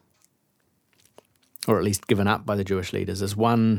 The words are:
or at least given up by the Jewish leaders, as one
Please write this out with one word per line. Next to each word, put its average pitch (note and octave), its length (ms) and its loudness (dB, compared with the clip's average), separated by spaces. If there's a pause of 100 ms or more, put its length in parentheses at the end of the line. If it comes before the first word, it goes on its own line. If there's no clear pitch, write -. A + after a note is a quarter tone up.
(1700)
or A2 100 4
at E2+ 60 0
least G#2 240 -2
given G2+ 200 2
up G#2 160 0
by G#2 120 -2
the G2+ 80 0
Jewish F#2 280 -4
leaders, F#2+ 300 -4
as G2+ 140 -4
one A2+ 440 2